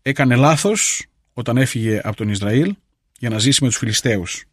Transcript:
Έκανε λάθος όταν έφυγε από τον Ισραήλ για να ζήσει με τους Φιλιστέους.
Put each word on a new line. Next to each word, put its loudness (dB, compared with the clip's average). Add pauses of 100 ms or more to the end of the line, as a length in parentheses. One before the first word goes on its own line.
Έκανε 2
λάθος 2 (280)
όταν -2
έφυγε 0
από -4
τον -4
Ισραήλ 0 (440)
για -4
να -2
ζήσει 2
με 2
τους -2
Φιλιστέους. -2